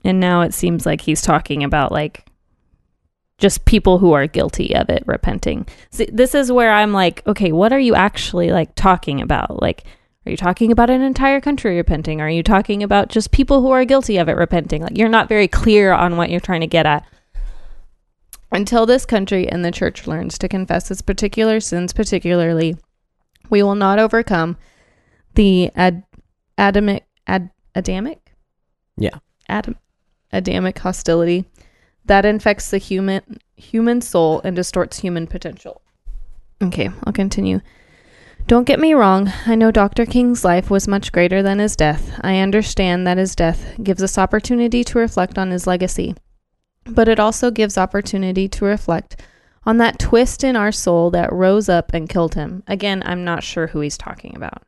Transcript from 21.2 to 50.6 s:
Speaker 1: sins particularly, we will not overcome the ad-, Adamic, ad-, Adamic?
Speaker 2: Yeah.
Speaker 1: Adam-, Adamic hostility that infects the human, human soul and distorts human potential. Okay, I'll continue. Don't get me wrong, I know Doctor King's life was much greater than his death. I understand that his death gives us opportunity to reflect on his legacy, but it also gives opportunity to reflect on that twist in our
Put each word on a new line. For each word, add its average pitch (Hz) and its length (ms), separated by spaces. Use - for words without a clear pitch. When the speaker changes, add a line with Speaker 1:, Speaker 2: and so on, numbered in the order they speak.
Speaker 1:
sins 175 360
particularly, 175 840
we 202 120
will 202 120
not 196 240
overcome 214 580
the 190 420
ad-, 180 260
Adamic, 202 480
ad-, 185 240
Adamic? 190 580
Speaker 2:
Yeah. - 220
Speaker 1:
Adam-, - 260
Adamic 185 460
hostility 175 680
that 196 180
infects 208 460
the 196 80
human, 190 440
human 233 460
soul 160 440
and 185 120
distorts 180 440
human 170 260
potential. - 560
Okay, 180 260
I'll 208 80
continue. 196 480
Don't 240 200
get 277 140
me 320 140
wrong, 196 360
I 226 120
know 226 140
Doctor 220 360
King's 240 360
life 180 280
was 196 180
much 196 240
greater 180 300
than 196 160
his 208 180
death. 151 460
I 190 160
understand 190 680
that 180 120
his 190 180
death - 460
gives 190 200
us 190 140
opportunity 233 680
to - 140
reflect 208 400
on 185 120
his 180 160
legacy, 180 480
but 226 220
it 220 120
also 226 300
gives 214 260
opportunity 190 720
to - 160
reflect 196 560
on 226 120
that 226 200
twist 247 460
in 254 120
our 214 140